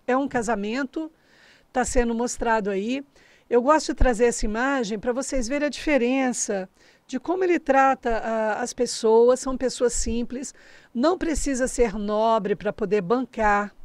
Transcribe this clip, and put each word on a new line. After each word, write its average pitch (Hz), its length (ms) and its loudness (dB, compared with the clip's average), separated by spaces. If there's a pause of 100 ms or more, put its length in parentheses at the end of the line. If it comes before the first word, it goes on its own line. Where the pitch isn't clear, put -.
é 247 100 2
um 277 120 0
casamento, 240 800 -4 (640)
tá 247 120 0
sendo 233 300 0
mostrado 226 560 -2
aí. 226 340 -4 (460)
Eu 240 100 6
gosto 285 260 4
de 311 80 -4
trazer 240 320 4
essa 233 180 0
imagem 233 520 -2
pra 240 160 -4
vocês 262 360 -4
verem 285 180 -2
a 285 40 0
diferença 247 1000 0 (360)
de 262 140 -8
como 370 240 -2
ele 349 160 2
trata, 262 600 2
ah, 220 420 -2
as 247 120 -6
pessoas. 233 680 4
São 262 160 -4
pessoas 240 360 -2
simples, 240 640 -4 (400)
não 311 240 2
precisa 277 480 -2
ser 233 280 0
nobre 214 600 0
pra 196 180 -4
poder 208 280 0
bancar 208 720 0 (100)